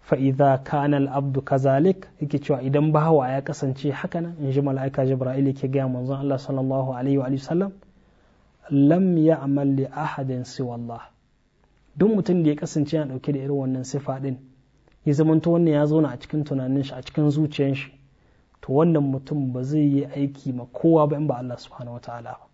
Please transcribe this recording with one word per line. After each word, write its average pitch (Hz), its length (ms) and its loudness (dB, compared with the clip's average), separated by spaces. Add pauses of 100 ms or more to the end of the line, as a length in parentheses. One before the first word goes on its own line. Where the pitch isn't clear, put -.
Fa - 160 0
idza 135 460 4
kana 147 340 0
al-abdu 139 440 -2
kazalik, 139 680 2 (120)
yake 143 200 -4
cewa 135 240 -2
idan 147 280 2
bawa 151 380 4
ya 135 120 -2
kasance 139 500 -4
haka 170 300 -6
nan, 170 200 -8
in 139 100 -2
ji 139 100 2
mala'ika 135 440 -2
Jibra'il 131 420 0
yake 135 220 -2
gaya 135 180 0
manzon 127 320 -4
Allah 139 200 -2
sallallahu 131 580 -4
alaihi 135 220 0
wa 127 60 -2
alihi 135 140 -2
sallam, 185 320 -2 (1000)
"Lam 165 460 4
ya'mal 143 580 2
li 135 100 -2
ahadin 131 580 -6
siwa 120 320 -8
Allah." 117 340 -12 (880)
Duk 180 200 4
mutum 180 280 2
da 151 60 4
ya 147 60 2
kasance 151 420 -2
yana 139 160 -4
ɗauke 131 200 -4
da 135 60 -2
irin 139 180 -6
wannan 131 260 -4
sifa 135 360 -6
ɗin, 135 160 -6 (680)
ya 147 80 2
zamanto 160 380 4
wannan 170 220 4
ya 147 120 2
zauna 151 240 2
a 127 80 -10
cikin 151 260 -6
tunanin 135 400 -2
shi, 135 100 -8
a 131 100 -12
cikin 151 260 0
zuciyar 147 460 0
shi, - 160 -10 (680)
to, - 120 -8
wannan 156 300 4
mutum 135 500 -2
ba 127 100 -6
zai 147 180 0
yi 139 240 2
aiki 139 500 -4
ma 123 100 -8
kowa 160 420 4
ba 147 100 -2
in 151 100 -2
ba 127 100 -2
Allah 123 200 -10
subhanahu 120 360 -16
wa 120 60 -14
ta'ala 117 400 -14
ba. - 140 -20